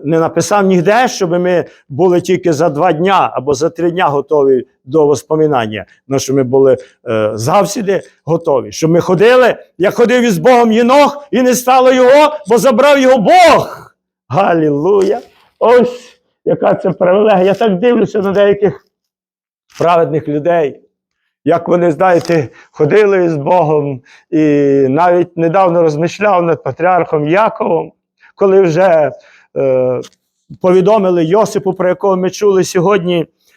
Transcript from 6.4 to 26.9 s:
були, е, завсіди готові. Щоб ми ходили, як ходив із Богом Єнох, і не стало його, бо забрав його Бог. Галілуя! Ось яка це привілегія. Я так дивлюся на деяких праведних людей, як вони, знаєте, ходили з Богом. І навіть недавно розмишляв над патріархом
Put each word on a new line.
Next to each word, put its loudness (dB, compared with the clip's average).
були, 2
е, -2
завсіди -2
готові. -2
Щоб -2
ми 2
ходили, 2
як -2
ходив 0
із 0
Богом 2
Єнох, 2
і 0
не 2
стало 2
його, 4
бо 2
забрав 2
його 4
Бог. 2
Галілуя! 0
Ось 0
яка -2
це -6
привілегія. 0
Я 0
так -2
дивлюся 0
на -4
деяких 0
праведних 0
людей, -4
як -2
вони, 0
знаєте, 0
ходили 0
з -4
Богом. -2
І -2
навіть 0
недавно 0
розмишляв -2
над -4
патріархом -2